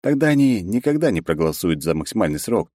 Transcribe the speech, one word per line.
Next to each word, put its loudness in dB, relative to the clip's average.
Тогда 0
они 2
никогда 0
не 0
проголосуют -2
за 0
максимальный -2
срок -2